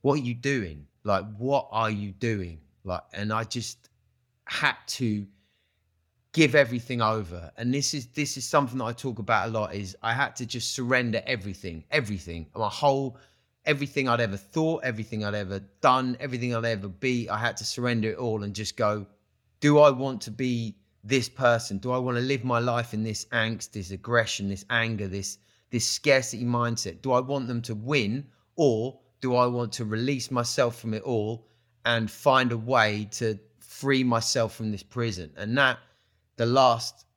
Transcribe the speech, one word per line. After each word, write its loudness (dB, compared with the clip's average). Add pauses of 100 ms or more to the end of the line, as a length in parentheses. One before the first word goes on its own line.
"What 4
are -6
you -2
doing? -4 (160)
Like, 2 (140)
what 0
are 0
you -4
doing?" -4 (240)
Like, -4 (100)
and -4
I 0
just -8 (560)
had 0 (120)
to -2 (1040)
give 6
everything 4
over. -2
And -2
this -2
is, -8
this -4
is -8
something 2
that -4
I -4
talk -6
about 2
a -4
lot, -2
is -6
I 0
had -2
to -8
just -6
surrender 0
everything, -6
everything, -4
my 0
whole, 0 (480)
everything 0
I'd 4
ever 0
thought, -2
everything -6
I'd -2
ever -6 (200)
done, 4
everything -4
I'd -2
ever -2
be. -2
I -2
had -2
to -10
surrender -2
it -6
all -2
and -6
just -8
go, 0 (540)
"Do 8
I 12
want -4
to -10
be -2 (260)
this 2
person? 2
Do -2
I 0
wanna 0
live 0
my 2
life 0
in -2
this -4
angst, -2
this -8
aggression, 0
this -6
anger, 0
this, -6 (320)
this -2
scarcity 2
mindset? -2
Do 0
I 4
want -4
them -4
to -6
win, -2 (300)
or 2 (200)
do 2
I 6
want -2
to -6
release -2
myself 0
from -6
it -6
all -2 (380)
and 0
find 2
a -2
way 2
to -2 (200)
free 0
myself 2
from -4
this -6
prison?" -6
And -2
that, 4 (580)
the 2
last 4 (120)